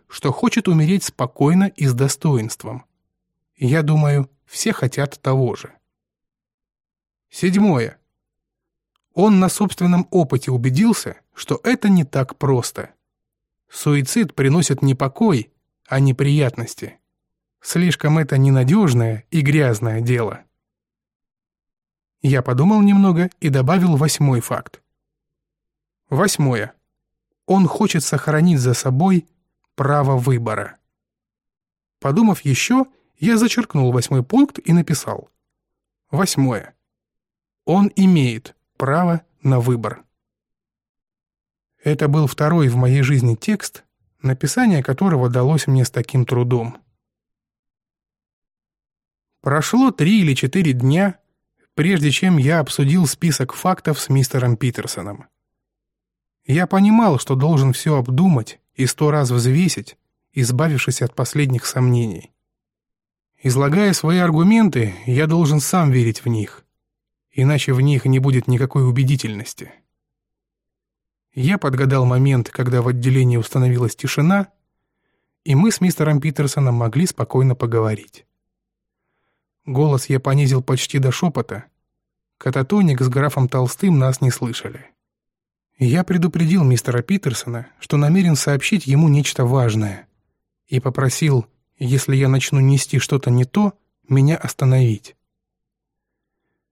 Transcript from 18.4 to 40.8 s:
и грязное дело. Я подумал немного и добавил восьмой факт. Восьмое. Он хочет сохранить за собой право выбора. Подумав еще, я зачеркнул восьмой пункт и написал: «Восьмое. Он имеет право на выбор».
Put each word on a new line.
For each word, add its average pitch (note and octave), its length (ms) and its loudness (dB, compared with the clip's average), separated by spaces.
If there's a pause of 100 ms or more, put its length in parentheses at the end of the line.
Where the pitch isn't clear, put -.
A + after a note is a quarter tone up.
и D#3+ 100 0
грязное A#2+ 580 0
дело. A#2 440 -4 (1800)
Я C3+ 200 0
подумал D#3 400 2
немного G3 480 4 (120)
и D#3+ 80 -2
добавил D#3 480 2
восьмой C#3 420 0
факт. - 420 -10 (1300)
Восьмое. C3+ 640 -2 (720)
Он F#3 220 4
хочет F3 360 -2
сохранить D#3 560 0
за B2 140 0
собой D#3+ 540 0 (480)
право C3+ 420 0
выбора. A#2 600 -4 (1200)
Подумав F#3+ 420 2
еще, B3 460 0 (300)
я A3+ 200 2
зачеркнул G#3 540 0
восьмой B2 320 0
пункт C4+ 360 0
и - 120 -2
написал: E3 580 -2 (840)
«Восьмое. C3+ 640 -2 (880)
Он G3 300 2
имеет D#3 600 2 (220)
право E3 440 0 (220)
на C3+ 160 2
выбор». A#2 460 -4 (1800)